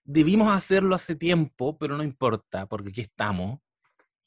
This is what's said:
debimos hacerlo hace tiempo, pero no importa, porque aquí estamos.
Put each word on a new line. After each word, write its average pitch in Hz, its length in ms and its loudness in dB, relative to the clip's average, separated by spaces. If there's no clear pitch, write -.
debimos 165 460 4
hacerlo 190 440 2
hace 175 200 -4
tiempo, 156 640 0
pero 143 180 -4
no 151 60 -4
importa, 110 640 -4
porque 101 220 -10
aquí 101 140 -8
estamos. 104 580 -4